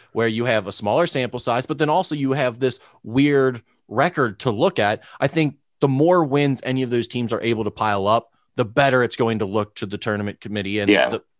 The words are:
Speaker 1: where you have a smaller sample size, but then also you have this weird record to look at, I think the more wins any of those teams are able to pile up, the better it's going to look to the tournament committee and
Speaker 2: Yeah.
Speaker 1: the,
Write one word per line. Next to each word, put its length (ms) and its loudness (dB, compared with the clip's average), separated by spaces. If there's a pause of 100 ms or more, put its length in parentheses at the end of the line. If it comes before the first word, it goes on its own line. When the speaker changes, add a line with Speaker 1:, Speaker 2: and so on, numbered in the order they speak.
(120)
Speaker 1:
where 160 0
you 160 -2
have 240 0
a 40 -8
smaller 360 0
sample 320 -4
size, 260 -2
but 120 -6
then 120 0
also 240 -2
you 180 -2
have 280 -2
this 180 0 (240)
weird 600 2 (260)
record 520 0
to 120 0
look 260 0
at, 240 0 (160)
I 80 0
think 300 0 (240)
the 80 2
more 360 4
wins 400 0
any 180 -2
of 80 -4
those 180 0
teams 240 -4
are 100 -2
able 220 0
to 60 -4
pile 360 -2
up, 260 0 (220)
the 100 0
better 380 4
it's 140 -2
going 240 0
to 40 0
look 320 -2
to 100 -8
the 120 -8
tournament 420 -4
committee 380 -6
and 120 -2
Speaker 2:
Yeah. 180 4
Speaker 1:
the, 160 -6 (160)